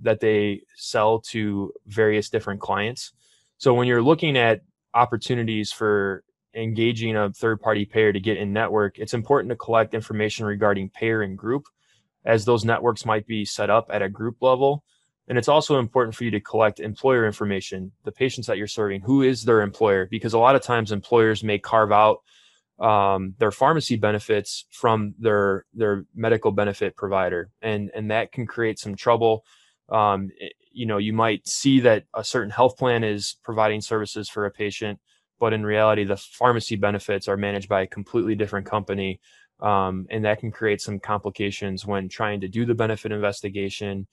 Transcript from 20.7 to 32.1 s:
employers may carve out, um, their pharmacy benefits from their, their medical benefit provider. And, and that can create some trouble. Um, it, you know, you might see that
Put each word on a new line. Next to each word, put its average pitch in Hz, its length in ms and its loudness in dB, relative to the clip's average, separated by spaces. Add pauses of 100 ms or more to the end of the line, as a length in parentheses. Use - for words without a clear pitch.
employers 110 500 2
may 107 160 -2
carve 107 360 2
out, 107 280 6 (580)
um, 98 580 2
their 107 140 2
pharmacy 135 440 0
benefits 104 760 -2
from 110 480 0
their, 101 540 2
their 104 300 -2 (100)
medical 113 380 0
benefit 101 460 -2
provider. 92 540 -4 (100)
And, 104 340 -4
and 107 160 -6
that 107 220 -2
can 120 120 -8
create 110 340 -4
some 101 160 -10
trouble. 113 500 2 (420)
Um, 101 500 0
it, - 160 -16 (200)
you 120 120 -8
know, 107 120 -2
you 104 140 -2
might 110 360 0
see 135 340 2
that 113 240 6 (100)